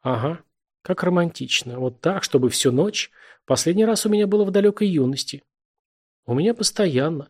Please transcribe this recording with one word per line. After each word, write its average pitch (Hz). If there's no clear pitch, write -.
«Ага. 131
Как -
романтично. 165
Вот 127
так, 190
чтобы 127
всю 127
ночь. 175
Последний 175
раз 220
у 220
меня 208
было 208
в 196
далекой 202
юности». 139
«У 120
меня 190
постоянно». 160